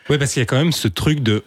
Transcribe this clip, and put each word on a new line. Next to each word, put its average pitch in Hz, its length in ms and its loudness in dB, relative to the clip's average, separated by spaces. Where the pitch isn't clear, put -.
Oui, 147 80 2
parce 139 160 -2
qu'il 135 60 0
y - 20 2
a 113 40 -2
quand 131 120 0
même 160 140 2
ce - 160 -2
truc 147 320 0
de 107 260 0